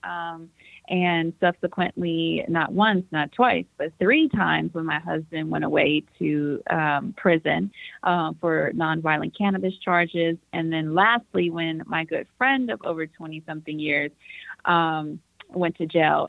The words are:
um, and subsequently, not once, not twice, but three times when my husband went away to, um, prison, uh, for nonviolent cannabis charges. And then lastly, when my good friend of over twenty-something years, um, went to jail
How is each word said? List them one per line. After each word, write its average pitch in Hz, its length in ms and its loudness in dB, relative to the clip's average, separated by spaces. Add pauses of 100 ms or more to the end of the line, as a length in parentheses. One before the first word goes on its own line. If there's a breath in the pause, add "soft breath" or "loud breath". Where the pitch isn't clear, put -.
um, 170 480 -10 (380 loud breath)
and 170 520 2
subsequently, 170 1080 0
not 165 240 0
once, 196 380 4
not 151 220 -2
twice, 202 340 2 (120)
but 156 200 -4
three 277 320 4
times 160 440 0
when 160 120 -4
my 151 120 -2
husband 160 520 -6
went 156 140 -2
away 151 400 2 (140)
to, 147 500 -2
um, 147 480 0
prison, 165 540 2 (320 loud breath)
uh, 170 380 0
for 156 340 0
nonviolent 160 640 0
cannabis 190 420 0
charges. 170 580 0 (160)
And 165 200 -2
then 156 220 -2
lastly, 196 540 2
when 165 380 -4
my 165 180 -2
good 160 220 -4 (100)
friend 262 340 2
of 214 140 -6
over 160 220 -4
twenty-something 156 720 -10
years, 147 320 -2 (540 loud breath)
um, 160 560 0 (300)
went 175 260 -2
to 165 100 -4
jail 151 420 4